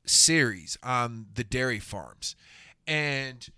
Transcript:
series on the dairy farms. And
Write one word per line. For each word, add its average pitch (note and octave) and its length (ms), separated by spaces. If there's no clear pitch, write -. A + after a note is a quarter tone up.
series A#2+ 760
on A#2+ 520
the A#2+ 100
dairy A#2+ 360
farms. - 580
And C#3 720